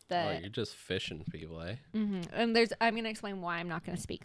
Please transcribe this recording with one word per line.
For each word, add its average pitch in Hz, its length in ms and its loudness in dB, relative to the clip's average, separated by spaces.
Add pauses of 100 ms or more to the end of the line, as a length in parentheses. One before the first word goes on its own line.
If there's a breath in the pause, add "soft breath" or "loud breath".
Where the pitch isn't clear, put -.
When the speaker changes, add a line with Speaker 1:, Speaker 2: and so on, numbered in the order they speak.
(120)
Speaker 1:
Oh, 165 240 4
Speaker 2:
the - 60 -2
Speaker 1:
you're 98 80 -6
just 110 260 -2
fishing 90 560 -2
people, 80 300 -6
eh? 92 160 -4 (180)
Speaker 2:
Mm-hmm. 202 260 2 (100)
And 233 240 2
there's, 226 240 6
I'm 226 160 6
gonna 226 140 -2
explain 202 320 -6
why 170 160 0
I'm 175 100 -2
not 165 160 -2
gonna - 140 -2
speak - 280 -4